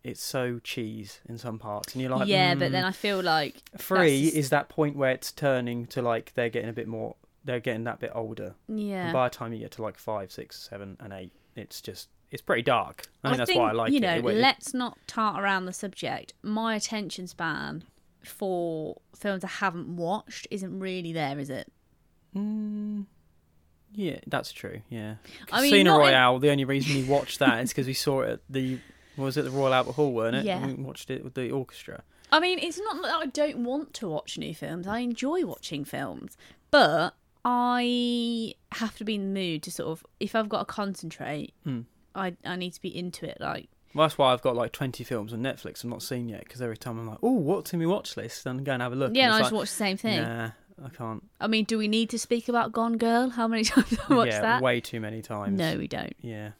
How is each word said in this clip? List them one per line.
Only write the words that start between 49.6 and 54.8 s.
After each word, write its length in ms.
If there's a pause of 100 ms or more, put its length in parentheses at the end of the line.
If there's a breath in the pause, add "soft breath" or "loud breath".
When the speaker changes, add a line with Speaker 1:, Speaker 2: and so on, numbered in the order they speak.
Speaker 2:
the 40
same 220
thing. 260
Speaker 1:
"Nah, 280 (340)
I 60
can't." 340 (160)
Speaker 2:
I 80
mean, 160
do 140
we 100
need 220
to 80
speak 300
about 240
Gone 260
Girl? 320
How 180
many 160
<laughs> 0
times 260
have 200
I 40
watched 180
Speaker 1:
Yeah, 100
Speaker 2:
that? 200
Speaker 1:
way 180